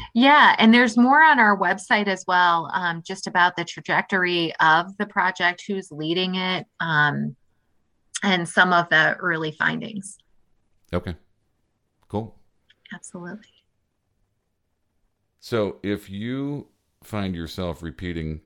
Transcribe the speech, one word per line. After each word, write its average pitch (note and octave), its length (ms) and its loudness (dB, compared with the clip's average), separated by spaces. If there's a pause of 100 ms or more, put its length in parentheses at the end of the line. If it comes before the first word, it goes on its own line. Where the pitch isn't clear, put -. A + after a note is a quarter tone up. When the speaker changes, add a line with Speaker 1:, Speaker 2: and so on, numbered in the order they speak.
(140)
Speaker 1:
Yeah, C4+ 440 6
and A3+ 160 6
there's A#3+ 220 2
more C4 260 6
on D4+ 160 6
our G#3 180 4
website G3 520 -2
as F#3 180 -4
well, F3 460 2
um, E3+ 300 -4
just - 260 -10
about F3+ 280 2
the F3 80 -4
trajectory F3 920 -2
of E3 400 2
the G3+ 100 -4
project, F#3 600 -2
who's F#3+ 240 -6
leading E3+ 440 -4
it, F#3 300 -4 (140)
um, D3 560 0 (880)
and F3+ 240 0
some F#3 240 2
of F3 160 2
the D#3 280 2
early D#3+ 360 -4
findings. - 680 -6 (720)
Speaker 2:
Okay. F2 220 -6 (960)
Cool. G#2+ 280 -8 (560)
Speaker 1:
Absolutely. F3+ 540 -16 (1900)
Speaker 2:
So G#2+ 440 -4
if G2+ 280 -6
you C3 580 -8 (340)
find G2 320 -6
yourself E2+ 480 -8
repeating D#2+ 640 -8